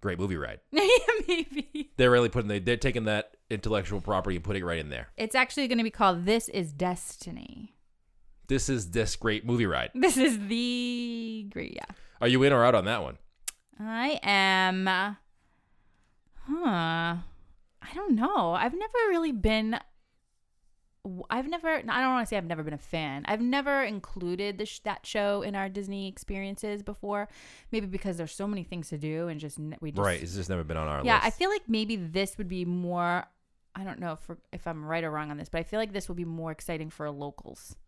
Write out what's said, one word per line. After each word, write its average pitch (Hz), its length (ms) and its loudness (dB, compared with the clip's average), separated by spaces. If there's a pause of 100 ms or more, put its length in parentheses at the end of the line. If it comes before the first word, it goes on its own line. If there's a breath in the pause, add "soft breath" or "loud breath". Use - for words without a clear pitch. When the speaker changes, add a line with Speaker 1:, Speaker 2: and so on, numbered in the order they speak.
Speaker 1:
Great 92 160 -2
Movie 92 180 0
Ride. 65 280 -8
Speaker 2:
<laughs> - 80 -18
Yeah, 302 80 6 (460)
maybe. 302 720 -4
Speaker 1:
They're 127 140 8
really 120 180 8
putting 113 200 0
the, 104 100 0
they're 107 180 0
taking 117 280 0
that 107 320 0 (120)
intellectual 101 540 0
property 95 340 0
and 80 80 -4
putting 98 180 -2
it 87 40 -2
right 85 120 0
in 76 120 -6
there. 60 260 -8
Speaker 2:
It's 220 180 -4
actually 262 340 2
gonna 233 140 2
be 226 80 0
called 180 360 2
This 220 240 2
Is 160 220 -4
Destiny. - 1000 -6 (760)
Speaker 1:
This 135 200 2
is 110 220 0
this 107 260 0
great 110 300 0
movie 120 180 4
ride. 67 300 0
Speaker 2:
This 277 240 6
is 262 200 6 (100)
the 233 1000 -2
great, - 240 -8
yeah. - 120 -10 (340 soft breath)
Speaker 1:
Are 120 80 6
you 127 140 8
in 139 100 8
or 123 120 8
out 123 100 10
on 98 100 6
that 107 180 0
one? 67 140 -6 (640)
Speaker 2:
I 226 420 -2
am. 190 640 4
Huh. 190 280 0 (1300)
I 170 1500 -2
don't 359 200 0
know. 226 380 2
I've 240 220 0
never 427 240 -2 (100)
really 330 240 2
been, 220 460 2 (1300)
w-, 185 240 -8
I've 262 200 0
never, 330 200 -2
I 320 120 2 (200)
don't 262 120 4
wanna 247 140 2
say 214 100 -2
I've 180 100 -2
never 160 160 -4
been 151 120 -4
a 147 40 -8
fan. 143 480 -4
I've 214 140 0
never 269 420 2
included 196 760 -4
the 208 80 -4
sh-, - 140 -12
that - 260 -6
show 202 360 0
in 202 120 -4
our 196 140 -2
Disney 196 400 -6
experiences 196 760 -6
before. 202 460 -4 (440 loud breath)
Maybe 220 140 -2
because 185 300 -4
there's 165 160 -6
so 202 140 -6
many 202 180 -4
things 170 260 -8
to 156 80 -6
do 156 300 -4
and 156 120 -8
just 147 180 -10
n-, 151 220 -8
we 151 120 -8
just 101 120 0
Speaker 1:
Right, 87 180 2
it's 85 120 -6
just 90 160 -4
never 87 140 0
been 80 120 -4
on 78 120 -2
our 71 160 -2
Speaker 2:
Yeah, 220 180 6
I - 40 2
Speaker 1:
list. 220 120 0
Speaker 2:
feel 370 120 0
like 415 180 -4
maybe 220 280 0
this 185 420 -4
would 180 100 -6
be 180 160 -4
more, 175 600 0 (500)
I 190 100 -10
don't 190 140 -8
know 170 140 -6
if, - 180 -12 (220)
if 170 140 -8
I'm 160 180 -6
right 165 200 -2
or 160 60 -4
wrong 151 200 -6
on 147 60 -8
this, 151 120 -10
but 165 100 -4
I 165 60 -2
feel 214 160 -4
like 214 120 -4
this 190 160 -6
will 180 60 -6
be 175 100 -6
more 165 280 -6
exciting 156 380 -8
for 151 200 -8
locals. - 640 -12 (120)